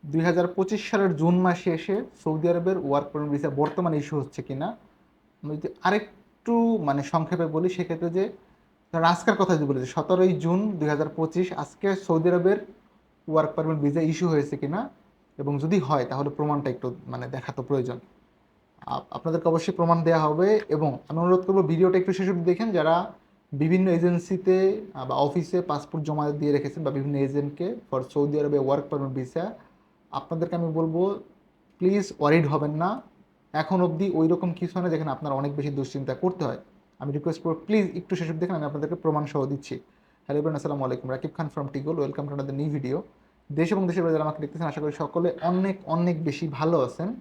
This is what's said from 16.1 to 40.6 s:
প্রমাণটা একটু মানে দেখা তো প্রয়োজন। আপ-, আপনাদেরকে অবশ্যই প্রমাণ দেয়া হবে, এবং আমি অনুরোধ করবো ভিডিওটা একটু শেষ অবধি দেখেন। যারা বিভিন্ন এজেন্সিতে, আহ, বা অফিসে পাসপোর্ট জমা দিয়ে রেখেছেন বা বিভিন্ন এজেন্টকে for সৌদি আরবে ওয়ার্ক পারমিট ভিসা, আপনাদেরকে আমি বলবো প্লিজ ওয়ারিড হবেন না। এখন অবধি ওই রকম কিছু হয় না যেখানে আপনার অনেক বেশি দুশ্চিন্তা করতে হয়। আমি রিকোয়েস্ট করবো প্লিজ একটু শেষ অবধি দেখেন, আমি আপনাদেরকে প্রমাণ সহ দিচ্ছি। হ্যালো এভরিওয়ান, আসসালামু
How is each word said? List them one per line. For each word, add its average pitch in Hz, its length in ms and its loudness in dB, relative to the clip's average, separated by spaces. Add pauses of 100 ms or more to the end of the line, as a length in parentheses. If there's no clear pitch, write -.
প্রমাণটা 143 400 -2
একটু 123 240 -6 (120)
মানে 123 220 -10
দেখা 131 240 -10
তো 131 100 -8
প্রয়োজন। 123 360 -2 (840)
আপ-, 135 300 -8
আপনাদেরকে 165 380 -2
অবশ্যই 165 240 0
প্রমাণ 170 300 2
দেয়া 160 160 4
হবে, 170 500 4
এবং 147 300 0 (100)
আমি 151 100 -4
অনুরোধ 185 280 4
করবো 190 160 4
ভিডিওটা 175 360 4
একটু 185 140 0
শেষ 185 160 0
অবধি 180 120 0
দেখেন। 185 320 0
যারা 170 400 2 (400)
বিভিন্ন 175 380 4
এজেন্সিতে, 185 1040 2
আহ, 131 140 -8
বা 127 60 -2
অফিসে 151 480 2
পাসপোর্ট 151 440 -4
জমা 151 240 -2
দিয়ে 147 220 0
রেখেছেন 143 320 0
বা 139 60 0
বিভিন্ন 139 280 -2
এজেন্টকে 143 580 -2 (140)
for 131 120 -2
সৌদি 147 380 0
আরবে 143 180 2
ওয়ার্ক 139 320 2
পারমিট 139 240 -4
ভিসা, 160 380 -6 (580)
আপনাদেরকে 165 460 -4
আমি 170 160 -2
বলবো 165 460 0 (600)
প্লিজ 190 400 2
ওয়ারিড 151 280 6
হবেন 147 240 0
না। 180 320 -2 (500)
এখন 180 300 2
অবধি 175 320 0
ওই 160 140 4
রকম 170 240 2
কিছু 175 220 -6
হয় 180 80 -2
না 180 60 0
যেখানে 160 220 -2
আপনার 139 220 -4
অনেক 143 240 -2
বেশি 147 140 -4
দুশ্চিন্তা 135 440 -4
করতে 185 300 -2
হয়। 127 140 -4 (400)
আমি 143 140 -6
রিকোয়েস্ট 147 300 -4
করবো 165 240 -2
প্লিজ 202 300 2
একটু 180 200 -6
শেষ 165 120 -4
অবধি 160 120 -4
দেখেন, 180 160 -2
আমি 151 80 -4
আপনাদেরকে 147 300 -4
প্রমাণ 156 320 0
সহ 139 200 -2
দিচ্ছি। 139 280 -6
হ্যালো - 640 -8
এভরিওয়ান, 151 180 0
আসসালামু 143 280 -4